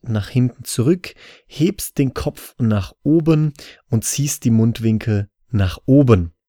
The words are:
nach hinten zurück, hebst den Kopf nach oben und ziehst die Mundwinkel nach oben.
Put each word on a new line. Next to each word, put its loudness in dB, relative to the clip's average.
nach -4
hinten 0
zurück, -2
hebst -4
den -2
Kopf -10
nach -2
oben 2
und -2
ziehst -6
die 2
Mundwinkel 0
nach -2
oben. 4